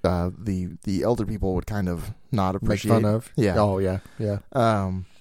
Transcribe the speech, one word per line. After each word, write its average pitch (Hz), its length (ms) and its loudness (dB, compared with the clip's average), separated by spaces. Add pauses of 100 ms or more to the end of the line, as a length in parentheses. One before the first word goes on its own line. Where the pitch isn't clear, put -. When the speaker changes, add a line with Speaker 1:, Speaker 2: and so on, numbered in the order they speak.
Speaker 1:
uh, 90 340 2
the, 92 320 -4 (140)
the 95 200 0
elder 113 220 2
people 95 300 -2
would 87 100 -2
kind 104 240 -2
of 87 240 -6 (180)
not 95 240 0
Speaker 2:
Make 98 80 -4
Speaker 1:
appreciate. 104 280 0
Speaker 2:
fun 110 140 4
of. 107 300 0
Speaker 1:
Yeah. 101 220 2
Speaker 2:
Oh, 101 220 2
yeah, 95 200 0 (200)
yeah. 104 200 -2 (120)
Speaker 1:
Um, 98 540 0 (160)